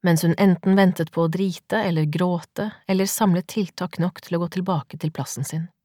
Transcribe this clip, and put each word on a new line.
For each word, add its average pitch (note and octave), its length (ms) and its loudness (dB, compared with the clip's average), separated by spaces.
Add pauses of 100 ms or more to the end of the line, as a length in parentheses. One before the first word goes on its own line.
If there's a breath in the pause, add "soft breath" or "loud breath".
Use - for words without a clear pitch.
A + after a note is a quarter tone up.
mens E3+ 220 4
hun E3 160 4
enten F#3+ 340 4
ventet F3+ 380 2
på E3 100 2
å E3 80 0
drite F#3+ 540 -2
eller D#3 240 0
gråte F3 560 -2 (240)
eller F#3+ 180 2
samlet F3+ 460 2
tiltak F3+ 480 -4
nok F3+ 220 -4
til E3+ 120 -4
å E3+ 60 -2
gå E3+ 160 -6
tilbake F3+ 420 -4
til D#3+ 140 -6
plassen - 320 -8
sin. E3 220 -8 (160)